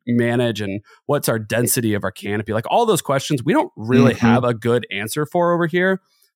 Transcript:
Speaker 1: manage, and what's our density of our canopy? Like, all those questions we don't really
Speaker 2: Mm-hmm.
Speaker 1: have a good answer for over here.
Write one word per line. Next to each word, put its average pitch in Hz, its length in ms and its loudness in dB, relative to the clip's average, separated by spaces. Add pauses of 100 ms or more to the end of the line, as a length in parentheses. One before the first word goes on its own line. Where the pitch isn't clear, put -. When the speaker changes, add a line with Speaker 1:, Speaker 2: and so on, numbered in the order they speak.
Speaker 1:
manage, 120 540 0
and 101 220 -8 (240)
what's 143 220 -2
our 113 100 2
density 110 560 -2
of 101 100 -4
our 95 60 -4
canopy? 104 420 -6
Like, 110 160 -2
all 226 160 2
those 208 180 0
questions 139 400 -2
we 143 120 0
don't 320 220 0
really 117 380 4
Speaker 2:
Mm-hmm. 117 120 0
Speaker 1:
have 113 180 4
a 120 100 0
good 117 360 0
answer 214 340 -4
for 175 300 0
over 170 120 0
here. 185 340 0 (360)